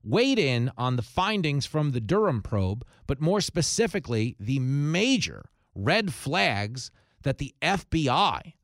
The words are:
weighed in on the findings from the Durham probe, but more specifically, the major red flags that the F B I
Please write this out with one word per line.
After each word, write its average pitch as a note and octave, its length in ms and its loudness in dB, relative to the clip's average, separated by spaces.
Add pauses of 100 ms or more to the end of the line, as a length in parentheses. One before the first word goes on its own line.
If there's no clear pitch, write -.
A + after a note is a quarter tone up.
weighed A3+ 380 4
in B2 360 2
on B2+ 200 0
the A#2+ 60 -2
findings F3+ 640 0
from D3+ 260 0
the B2 80 -2
Durham D3+ 420 2
probe, G2 420 -2 (220)
but C#3 140 -4
more F3+ 200 2
specifically, C#3 1000 -2
the B2+ 180 -2
major D3 880 0 (320)
red D#3+ 360 0
flags C3 800 -2 (320)
that C3+ 160 -2
the C#3+ 240 -8
F F3+ 280 0
B D#3+ 180 2
I D#3+ 560 0